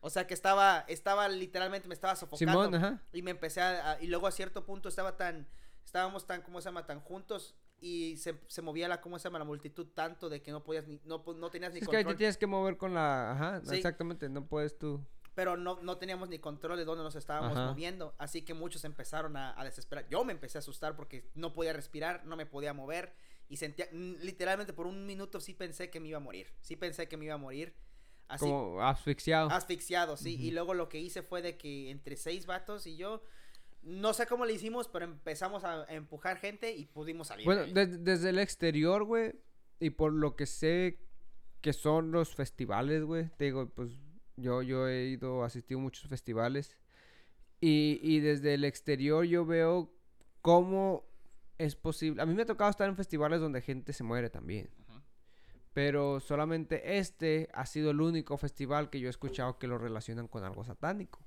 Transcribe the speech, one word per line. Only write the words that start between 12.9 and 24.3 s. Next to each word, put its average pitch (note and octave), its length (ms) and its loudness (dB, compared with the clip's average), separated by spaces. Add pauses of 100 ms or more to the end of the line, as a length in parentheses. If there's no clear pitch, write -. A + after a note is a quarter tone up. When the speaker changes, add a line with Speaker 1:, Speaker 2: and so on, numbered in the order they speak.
Speaker 2:
la, C#3 380 2
ajá, E3 320 0
Speaker 1:
Sí. F#3 120 0
Speaker 2:
exactamente, E3+ 520 -2
no C#3+ 180 -4
puedes D3+ 320 -2
tú. C#3+ 260 -4 (300)
Speaker 1:
Pero F#3 220 0
no, F3+ 260 -4
no F3+ 160 -4
teníamos F#3 300 -6
ni E3+ 100 -8
control D#3 400 -6
de E3 60 -2
dónde E3 200 -4
nos D3+ 120 -6
estábamos C3 400 -2
Speaker 2:
Ajá. B2+ 140 0
Speaker 1:
moviendo, D#3+ 480 -4
así - 240 -4
que E3 120 -6
muchos D#3+ 300 -6
empezaron D3+ 520 -4
a, C3+ 240 -4
a C3+ 40 -4
desesperar. - 440 -6
Yo G3 160 2
me B3 80 -2
empecé D#3+ 260 -6
a - 20 -4
asustar D3 360 -6
porque C#3 380 -8
no E3 180 -4
podía E3 200 0
respirar, D#3 520 -4
no D#3+ 120 -8
me D#3 100 -6
podía C#3+ 260 -4
mover C#3+ 400 -6 (360)
y C#3+ 80 -10
sentía, D#3+ 340 -6
n-, F3 320 -8
literalmente F#3+ 500 -2